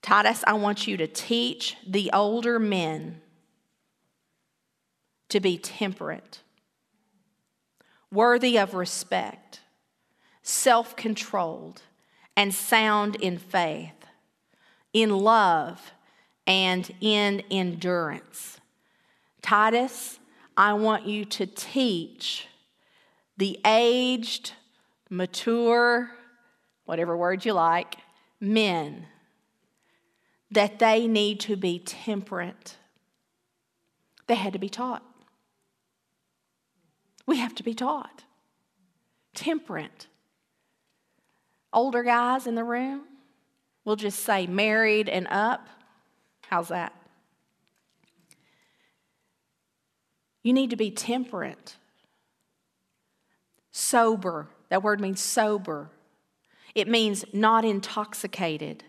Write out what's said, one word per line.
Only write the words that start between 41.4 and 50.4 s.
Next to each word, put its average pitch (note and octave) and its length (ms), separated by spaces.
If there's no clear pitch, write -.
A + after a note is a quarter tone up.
Older A#3+ 300
guys A#3+ 460
in A#3 80
the A#3 80
room, B3+ 380
we'll G#3+ 100
just G#3 280
say F#3+ 240
married G#3+ 600
and F#3 220
up. A3 380
How's E3+ 220
that? F3 260